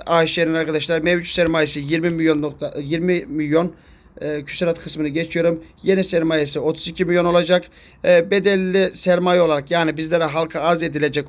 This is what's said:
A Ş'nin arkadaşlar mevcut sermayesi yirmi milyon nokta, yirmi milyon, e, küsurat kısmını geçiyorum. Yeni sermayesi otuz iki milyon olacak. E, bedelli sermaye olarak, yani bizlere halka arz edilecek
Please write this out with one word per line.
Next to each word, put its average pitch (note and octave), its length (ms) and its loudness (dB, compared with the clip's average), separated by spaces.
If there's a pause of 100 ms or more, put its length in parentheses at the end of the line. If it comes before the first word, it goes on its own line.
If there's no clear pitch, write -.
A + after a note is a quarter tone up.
A E3 200 4
Ş'nin D#3+ 280 0
arkadaşlar D#3 460 -2
mevcut F3 340 -2
sermayesi D#3+ 460 0
yirmi E3 300 -2
milyon D#3+ 320 0
nokta, D3 400 -8
yirmi E3+ 440 -2
milyon, D#3 460 0 (480)
e, D3+ 240 -6
küsurat E3 360 -4
kısmını D#3 280 -6
geçiyorum. E3 560 -2 (180)
Yeni F#3+ 220 2
sermayesi D#3+ 560 0
otuz D#3 280 -4
iki E3+ 160 -2
milyon F3 200 2
olacak. F3 400 2 (400)
E, F3 260 6
bedelli F#3+ 640 2
sermaye F3+ 460 2
olarak, D3 300 0
yani D#3+ 260 0
bizlere D#3+ 280 0
halka D#3 360 -4
arz E3 220 2
edilecek D3 460 -2